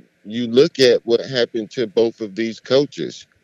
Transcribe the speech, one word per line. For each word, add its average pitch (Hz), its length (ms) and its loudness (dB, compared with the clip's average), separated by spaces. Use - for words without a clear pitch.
you 113 220 -6
look 131 320 2
at 123 260 4
what 113 160 2
happened 117 500 -4
to 123 160 -4
both 113 320 -2
of 101 160 -12
these 113 240 -6
coaches. 127 640 -2